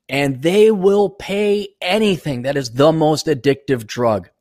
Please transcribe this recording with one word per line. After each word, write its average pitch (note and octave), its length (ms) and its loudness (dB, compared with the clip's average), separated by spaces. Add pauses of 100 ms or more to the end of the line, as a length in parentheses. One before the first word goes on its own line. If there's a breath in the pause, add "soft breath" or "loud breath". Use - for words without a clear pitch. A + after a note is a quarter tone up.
And C3+ 340 -2
they G#3 280 4
will G3 400 2
pay G3+ 580 -4 (120)
anything. F3+ 640 -2
That C#3 140 -4
is B2+ 160 -6
the C#3+ 200 4
most D#3 340 0
addictive C3+ 600 -2
drug. A2 440 -2 (100)